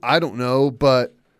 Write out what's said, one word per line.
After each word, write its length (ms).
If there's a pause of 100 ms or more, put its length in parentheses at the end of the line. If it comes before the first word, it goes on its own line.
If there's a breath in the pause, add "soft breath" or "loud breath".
I 180
don't 160
know, 340
but 440 (260)